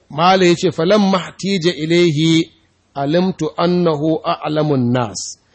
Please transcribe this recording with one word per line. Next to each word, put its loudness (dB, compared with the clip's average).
Mala 2
ya 4
ce, 0
"Falamma 2
ihtija -4
ilaihi, 2
alimtu -2
annahu 0
a'lamun -2
nas." -2